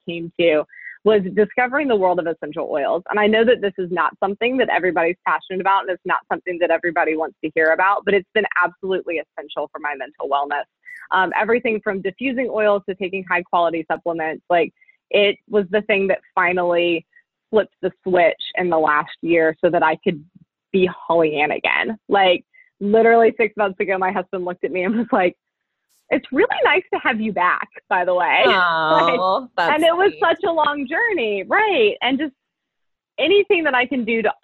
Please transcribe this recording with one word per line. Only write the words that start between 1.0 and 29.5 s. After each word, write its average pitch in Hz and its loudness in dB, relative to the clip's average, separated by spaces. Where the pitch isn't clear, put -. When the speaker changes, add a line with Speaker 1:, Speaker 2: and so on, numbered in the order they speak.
Speaker 1:
was 208 4
discovering 247 0
the 226 2
world 180 2
of 165 -2
essential 156 -6
oils. 147 -2
And 208 -2
I 208 4
know 220 4
that 226 2
this 196 -2
is 180 -6
not 165 -2
something 226 -2
that 240 0
everybody's 175 0
passionate 185 -4
about, 196 2
and 139 -6
it's 175 -8
not 170 -2
something 180 -6
that 170 2
everybody 165 0
wants 156 -6
to 156 -6
hear 160 4
about, 190 0
but 196 0
it's 190 0
been 208 0
absolutely 175 -4
essential 151 -10
for 156 -14
my 147 -6
mental 139 -10
wellness. 143 -2
Um, 185 0
everything 220 0
from 196 -4
diffusing 240 -4
oils 208 0
to 190 -6
taking 190 -8
high 180 -2
quality 165 -2
supplements, 165 -6
like, 170 2
it 202 2
was 202 0
the 208 0
thing 196 0
that 190 0
finally 175 0
flipped 214 0
the 180 -2
switch 180 2
in 180 -2
the 160 2
last 151 0
year 165 2
so 180 2
that 170 0
I 160 2
could 160 -4
be 185 2
Holly 165 0
Ann 151 0
again. 90 -2
Like, 190 2
literally 226 4
six 214 -2
months 202 -2
ago, 190 -2
my 185 -2
husband 185 -6
looked 180 -8
at 180 -4
me 180 -4
and 208 -2
was 233 -2
like, 180 2
"It's - -2
really 330 2
nice 370 2
to 339 -4
have 247 -2
you 220 -4
back, 180 0
by 185 0
the 180 0
way." 170 2
<laughs> - 6
Speaker 2:
Aw, 170 2
Speaker 1:
Like, 254 -12